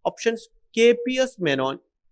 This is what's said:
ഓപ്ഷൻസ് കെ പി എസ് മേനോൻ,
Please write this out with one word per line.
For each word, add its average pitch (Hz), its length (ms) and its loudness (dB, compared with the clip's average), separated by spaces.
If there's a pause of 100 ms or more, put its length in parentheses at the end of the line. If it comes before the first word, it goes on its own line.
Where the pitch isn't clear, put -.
ഓപ്ഷൻസ് - 440 -4 (280)
കെ 233 140 6
പി 247 300 0
എസ് 254 200 -4
മേനോൻ, 135 380 -2 (320)